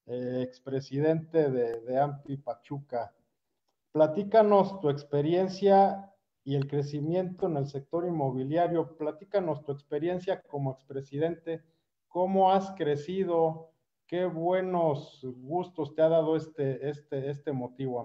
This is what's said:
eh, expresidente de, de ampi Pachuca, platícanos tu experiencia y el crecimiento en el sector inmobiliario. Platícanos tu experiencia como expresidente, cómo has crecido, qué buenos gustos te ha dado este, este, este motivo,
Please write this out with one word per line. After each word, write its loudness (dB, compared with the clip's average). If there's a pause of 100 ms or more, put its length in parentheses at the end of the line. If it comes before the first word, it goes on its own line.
eh, -4
expresidente 0
de, -2
de -2
ampi -2
Pachuca, -8 (760)
platícanos 4
tu 2
experiencia 2 (320)
y -2
el 0
crecimiento -2
en 0
el -2
sector -6
inmobiliario. -2
Platícanos -4
tu -8
experiencia -4
como -6
expresidente, -6 (460)
cómo 2
has 2
crecido, -2 (360)
qué -2
buenos 0
gustos -6
te 2
ha 6
dado 4
este, -4
este, -6
este -6
motivo, -6